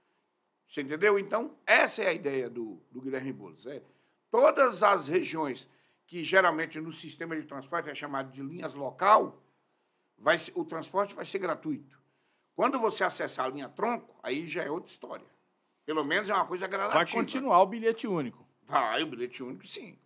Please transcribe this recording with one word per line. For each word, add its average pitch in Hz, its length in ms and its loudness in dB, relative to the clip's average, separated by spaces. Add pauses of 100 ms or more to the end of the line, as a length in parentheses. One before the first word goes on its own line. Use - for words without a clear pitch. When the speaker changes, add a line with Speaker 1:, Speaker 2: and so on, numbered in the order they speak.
(680)
Speaker 1:
Você - 160 -8
entendeu? 165 340 2
Então, 220 360 -4 (120)
essa 233 380 4
é 190 60 0
a 180 40 2
ideia 135 380 -4
do, 110 300 -10 (100)
do 123 100 -14
Guilherme 131 320 -6
Boulos. 101 360 -16
É, 139 120 -12 (520)
todas 247 500 6
as 196 240 6
regiões 151 640 -2 (360)
que 170 180 -8
geralmente 160 560 4
no 160 120 -10
sistema 165 440 -8
de 143 80 -8
transporte 147 440 -8
é 139 60 -8
chamado 135 380 -6
de 135 100 -14
linhas 156 320 -10
local, 143 640 4 (800)
vai 151 180 4
se-, - 200 -6
o 165 80 -2
transporte 170 500 -6
vai - 100 -10
ser - 140 -4
gratuito. 160 580 -6 (600)
Quando 254 240 2
você 208 240 2
acessar 139 420 -2
a - 20 0
linha 139 200 -8
tronco, 139 520 -4
aí 147 280 -4
já 160 160 -6
é 139 40 -6
outra 175 220 -6
história. - 360 -12 (600)
Pelo 156 180 0
menos 185 240 0
é 208 60 0
uma 175 120 2
coisa 185 200 -6
gradativa. 196 380 2
Speaker 2:
Vai - 80 -6
continuar 233 500 4
o 202 40 4
bilhete 226 420 -2
único. 151 360 -4 (200)
Speaker 1:
Vai, 135 400 0
o - 20 -6
bilhete 123 340 -8
único, 131 240 -12
sim, 220 420 -12